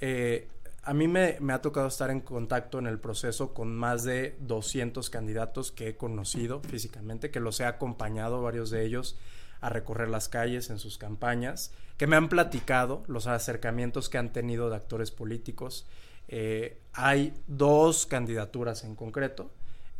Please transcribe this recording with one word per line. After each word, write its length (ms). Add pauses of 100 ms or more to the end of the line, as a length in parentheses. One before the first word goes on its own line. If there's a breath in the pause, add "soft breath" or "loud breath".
Eh, 480 (340)
a 120
mí 140
me, 320
me 120
ha 80
tocado 280
estar 220
en 100
contacto 580
en 80
el 120
proceso 540
con 240
más 280
de 360
doscientos 720
candidatos 640
que 160
he 80
conocido 640
físicamente, 680
que 100
los 200
he 60
acompañado, 720
varios 300
de 140
ellos, 340 (420 loud breath)
a 80
recorrer 400
las 220
calles 400
en 80
sus 180
campañas, 760 (260 soft breath)
que 80
me 100
han 140
platicado 800
los 180
acercamientos 840
que 100
han 140
tenido 380
de 60
actores 340
políticos. 760 (420 loud breath)
Eh, 500 (160)
hay 400 (120)
dos 600
candidaturas 800
en 100
concreto 560 (500 soft breath)